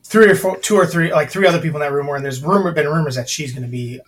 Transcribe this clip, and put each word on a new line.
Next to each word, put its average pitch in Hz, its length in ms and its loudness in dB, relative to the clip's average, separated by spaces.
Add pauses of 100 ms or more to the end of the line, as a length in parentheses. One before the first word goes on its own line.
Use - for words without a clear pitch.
three 214 260 6
or 185 60 6
four, 190 220 -2
two - 180 -2
or 185 100 4
three, 170 280 0
like, 151 180 0
three 190 160 2
other 170 140 2
people 151 200 -4
in 147 60 -2
that 139 60 -4
room 143 140 -2
were, 143 100 -4
and 135 80 -6
there's 131 180 -6
rumor, 185 300 0
been 151 140 -2
rumors 151 280 -2
that 123 140 -6
she's 135 240 -8
gonna 127 160 -8
be, 123 380 -10